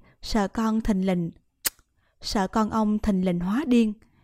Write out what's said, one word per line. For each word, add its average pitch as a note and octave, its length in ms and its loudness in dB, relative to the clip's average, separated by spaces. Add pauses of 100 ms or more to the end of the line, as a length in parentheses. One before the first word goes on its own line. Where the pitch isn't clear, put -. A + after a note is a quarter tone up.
(220)
sợ G3+ 260 0
con A3 320 0
thình F#3+ 260 0
lình, F3 240 0 (880)
sợ F#3+ 280 -2
con G#3+ 220 0
ông G#3+ 280 0
thình F#3+ 260 0
lình F3 160 0
hóa G#3 260 -2
điên. A#3 260 4 (320)